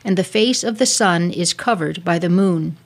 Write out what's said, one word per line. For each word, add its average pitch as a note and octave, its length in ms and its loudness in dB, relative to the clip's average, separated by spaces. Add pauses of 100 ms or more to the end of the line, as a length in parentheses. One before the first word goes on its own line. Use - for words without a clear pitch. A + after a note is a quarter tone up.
and F#3+ 140 0
the F#3 80 0
face A#3+ 400 0
of A3 140 -2
the C4 60 2
sun F3 460 2
is E3+ 220 -2
covered E3+ 500 -2
by E3+ 160 0
the F3+ 80 -2
moon. E3+ 480 2 (100)